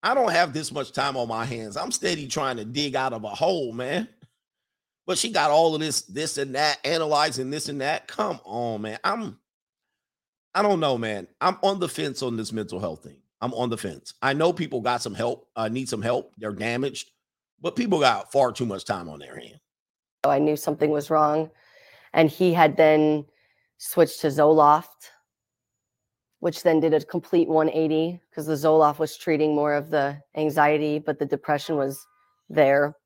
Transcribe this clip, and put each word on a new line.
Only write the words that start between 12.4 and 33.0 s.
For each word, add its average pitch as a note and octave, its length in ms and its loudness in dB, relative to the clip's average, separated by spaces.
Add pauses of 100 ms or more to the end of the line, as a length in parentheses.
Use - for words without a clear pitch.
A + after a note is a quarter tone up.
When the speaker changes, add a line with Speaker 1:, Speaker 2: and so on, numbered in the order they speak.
Speaker 1:
mental G#2 260 -6
health E2+ 240 -8
thing. D2 140 -20 (240)
I'm B2 140 -6
on B2 140 -2
the A2+ 80 -4
fence. D#2 440 -12
I C3+ 120 0
know D#3+ 200 2
people D#3 260 -6
got B2 220 -2
some G#2 140 -8
help, A#2+ 400 -6
uh, A2+ 120 -2
need A#2+ 220 -6
some A2 120 -6
help. B2 360 -4
They're G#2+ 160 -8
damaged, A#2+ 560 -6 (520)
but E3+ 140 -6
people G3+ 240 0
got A#2 320 2
far C3 200 4
too B2 140 -4
much F#2+ 200 -6
time F2 240 -6
on D2+ 100 -16
their C#2 200 -18
hands. G#2 200 -20 (680)
Speaker 2:
So C#3+ 60 4
I C#3 80 2
knew D3+ 160 2
something D3+ 360 0
was D3 180 -2
wrong. D#3 400 2 (640)
And D#3+ 160 6
he F3 240 2
had D#3+ 240 4
then D3+ 480 4 (540)
switched - 420 2
to D#3+ 60 0
Zoloft, D3+ 840 4 (1300)
which E3+ 220 -4
then D#3+ 180 4
did D#3 140 2
a D3+ 100 2
complete - 460 0
one D#3+ 200 4
eighty D#3+ 520 -2 (120)
'cause D#3 120 -10
the D#3 80 -2
Zoloft D3+ 460 4
was D#3 180 -4
treating D3+ 380 0
more D3 180 2
of D3 160 -4
the C#3+ 320 0 (140)
anxiety, D3+ 640 2
but D3+ 180 -4
the D3 80 -4
depression D3 500 -4
was C#3 300 -4 (440)
there. C#3+ 460 2 (100)